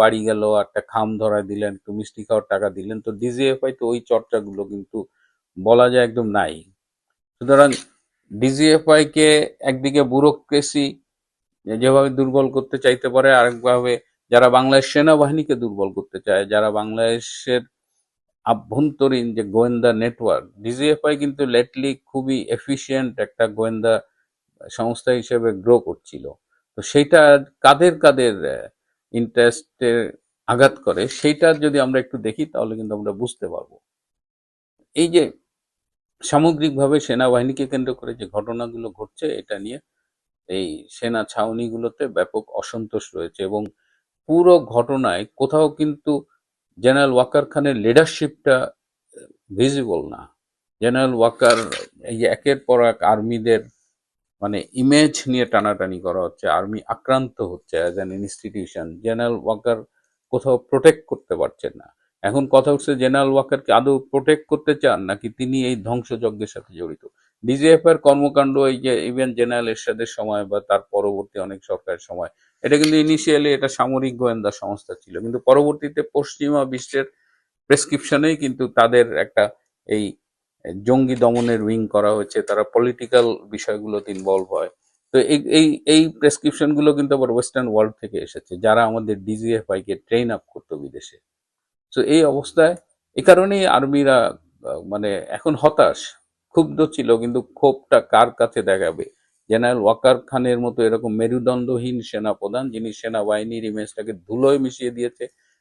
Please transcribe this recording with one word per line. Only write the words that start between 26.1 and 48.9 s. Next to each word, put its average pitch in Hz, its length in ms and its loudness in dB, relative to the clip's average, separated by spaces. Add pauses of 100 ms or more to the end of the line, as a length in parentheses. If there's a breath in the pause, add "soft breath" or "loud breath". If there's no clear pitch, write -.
তো 104 40 -8
সেইটা 147 400 4 (400)
কাদের 147 380 6
কাদের, 131 360 4 (100)
আহ, 62 200 -6 (480)
ইন্টারেস্টে 117 760 0 (580)
আঘাত 131 320 4
করে, 90 300 -2
সেইটা 151 440 0
যদি 147 260 -2
আমরা 131 200 0
একটু 131 180 -6
দেখি 110 280 -6
তাহলে 113 300 -6
কিন্তু 110 200 -10
আমরা 104 180 -6
বুঝতে 107 340 -8
পারবো। - 280 -12 (1200)
এই 165 120 2
যে 165 160 2 (1000)
সামগ্রিকভাবে 147 760 2
সেনাবাহিনীকে 127 680 0
কেন্দ্র 131 260 -4
করে 120 200 -12
যে 117 140 -16
ঘটনাগুলো 117 640 -10
ঘটছে, 107 360 -14 (120)
এটা 98 220 -12
নিয়ে 110 180 -12 (720)
এই 92 180 -6 (220)
সেনা 117 340 -6
ছাউনিগুলোতে 117 840 -6
ব্যাপক 90 360 -4 (120)
অসন্তোষ 107 580 -8
রয়েছে 85 300 -10
এবং 104 180 -4 (680)
পুরো 175 240 6 (120)
ঘটনায় 117 580 -2 (120)
কোথাও 151 340 0
কিন্তু 151 440 -4 (640)
জেনারেল 131 360 2
ওয়াকার 127 320 2
খানের 143 320 -2
লিডারশিপটা 139 800 2 (960)